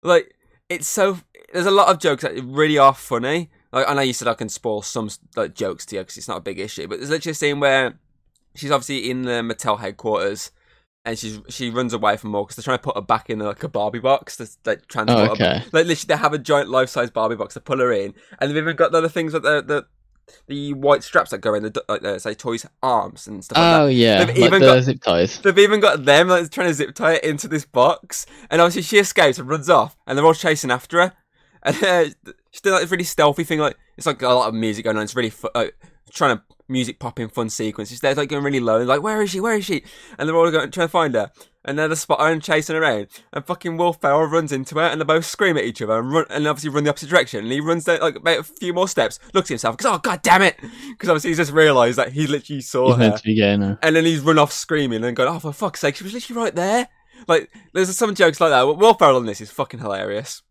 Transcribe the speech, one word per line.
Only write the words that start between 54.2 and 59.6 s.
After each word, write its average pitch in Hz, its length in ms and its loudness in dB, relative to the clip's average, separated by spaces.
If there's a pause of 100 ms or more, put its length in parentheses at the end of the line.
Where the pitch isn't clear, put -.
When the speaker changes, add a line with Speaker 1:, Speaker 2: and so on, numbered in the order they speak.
Speaker 1:
run 156 160 2
off 147 140 4
screaming 131 520 -4
and 120 120 -4
gone, 127 120 0
"Oh, 160 120 -4
for 156 120 -10
fuck's 170 280 -8
sake, 143 160 -2
she - 80 -16
was 190 100 -14
literally 240 280 -10
right 220 140 -4
there." 202 320 -2 (400)
Like, 165 240 0 (220)
there's 185 240 0
some 214 160 0
jokes 175 260 4
like 165 120 4
that. 131 120 6
Will 170 300 6
Ferrell 143 240 6
in 123 80 -2
this 107 160 -8
is 107 80 -16
fucking - 300 -8